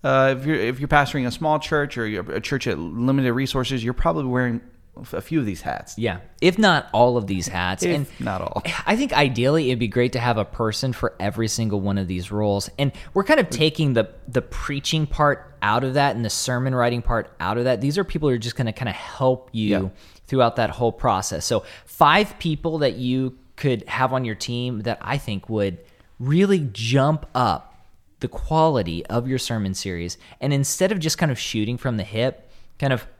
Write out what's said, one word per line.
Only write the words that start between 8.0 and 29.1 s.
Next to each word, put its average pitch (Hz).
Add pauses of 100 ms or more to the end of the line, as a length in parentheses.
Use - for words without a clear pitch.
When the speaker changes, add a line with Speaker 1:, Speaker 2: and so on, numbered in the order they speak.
Speaker 1:
not -
all. - (240)
Speaker 2:
I 208
think 269
ideally 139
it'd 123
be 117
great 120
to 123
have 117
a 107
person 113
for -
every 104
single 107
one 98
of 95
these 90
roles. 104
And 139 (220)
we're 196
kind 302
of 208
taking 151
the, 113 (180)
the 123
preaching 147
part -
out 110
of 131
that 139
and 120
the 107
sermon 127
writing 120
part 113
out 95
of 123
that. 123
These 143
are 202
people 156
who 131
are -
just 117
gonna 113
kinda -
help -
you 110
Speaker 1:
Yeah. 95 (380)
Speaker 2:
throughout 123
that 117
whole 117
process. 95
So 113 (220)
five 175
people 160
that 131
you 127 (180)
could 123
have 123
on 127
your 110
team 120
that 107
I 123
think 104
would 101 (420)
really 165
jump 131
up 113 (500)
the -
quality 131
of 120